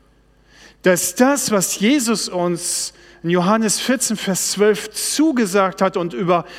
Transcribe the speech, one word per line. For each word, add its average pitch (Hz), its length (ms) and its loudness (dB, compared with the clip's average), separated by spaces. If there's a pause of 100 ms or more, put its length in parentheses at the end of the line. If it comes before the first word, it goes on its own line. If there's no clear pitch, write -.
(800)
dass 180 340 2
das, 269 360 2
was 196 280 0
Jesus 226 480 0
uns 175 640 -4 (300)
in 165 80 -4
Johannes 196 500 2
vierzehn, 240 380 -2
Vers - 340 -4
zwölf 208 400 0
zugesagt 202 920 0
hat 190 140 2
und 175 180 -4
über 185 300 0 (160)